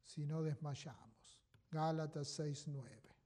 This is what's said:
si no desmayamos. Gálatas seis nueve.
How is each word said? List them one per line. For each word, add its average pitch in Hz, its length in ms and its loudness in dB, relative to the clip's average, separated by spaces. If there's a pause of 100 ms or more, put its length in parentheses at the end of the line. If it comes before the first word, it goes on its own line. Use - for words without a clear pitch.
si 151 240 -4
no 160 160 2
desmayamos. - 960 -4 (300)
Gálatas 156 580 2
seis 151 400 -2
nueve. - 580 -8